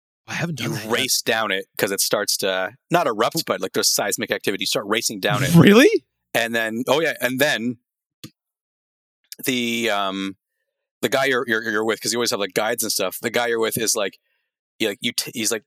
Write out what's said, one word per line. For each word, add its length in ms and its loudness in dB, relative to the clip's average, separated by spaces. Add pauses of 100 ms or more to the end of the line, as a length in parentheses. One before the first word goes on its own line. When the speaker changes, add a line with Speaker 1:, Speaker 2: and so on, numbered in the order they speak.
(280)
Speaker 1:
I 60 -10
haven't 260 -4
done 100 -4
Speaker 2:
you 60 -4
Speaker 1:
that 80 -8
yet. 80 -4
Speaker 2:
race 280 0
down 300 0
it 160 -4 (100)
'cause 140 0
it 100 -4
starts 380 0
to, 380 -2 (160)
not 160 2
erupt, 360 0
but, 160 -2
like, 120 -6
there's 200 0
seismic 380 -2
activity. 320 -2
You 40 -4
start 200 -4
racing 320 -2
down 240 0
it. 140 0
Speaker 1:
Really? 340 10 (420)
Speaker 2:
And 220 0
then, 320 -2
oh 140 4
yeah, 200 -2
and 200 -2
then 380 0 (1700)
the, 460 -2
um, 460 -4 (640)
the 80 -2
guy 160 2
you're, 240 0
you're, 200 0
you're 160 0
with, 160 0
'cause 120 -4
you 80 -2
always 100 0
have, 100 -2
like, 140 -4
guides 300 -2
and 80 -4
stuff, 280 -4
the 100 -4
guy 180 -2
you're 120 0
with 160 -2
is 200 -2
like, 220 -4 (600)
you, 100 0
like, 120 -6
you 120 -4
t-, 220 -6
he's 160 -2
like, 160 -6